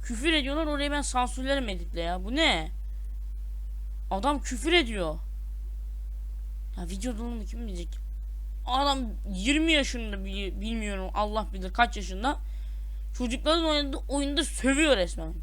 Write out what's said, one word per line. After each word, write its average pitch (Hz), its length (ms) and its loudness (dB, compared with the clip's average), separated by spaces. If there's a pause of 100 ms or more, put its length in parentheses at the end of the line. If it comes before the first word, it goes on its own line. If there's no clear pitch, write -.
Küfür 247 300 0
ediyorlar, 294 340 2
orayı 285 240 0
ben 294 100 0
sansürlerim 254 680 0
editle 170 320 -2
ya. 180 220 0
Bu 226 120 -2
ne? 202 360 4 (1400)
Adam 233 300 2
küfür 254 320 0
ediyor. 208 440 2 (1600)
Ya 175 100 -4
video 202 300 -2
durumunu 233 280 -4
kim 226 220 -4
bilecek? 175 200 -4 (760)
Adam 269 340 4 (300)
yirmi 285 420 4
yaşında, 226 540 2
bi-, 196 360 -2
bilmiyorum, 208 520 -2
Allah 214 400 0
bilir 185 200 -4
kaç 233 240 4
yaşında. 202 420 -2 (800)
Çocukların 285 480 2
oynadığı 294 320 2
oyunda 285 460 0
sövüyor 269 540 4
resmen. 165 460 -2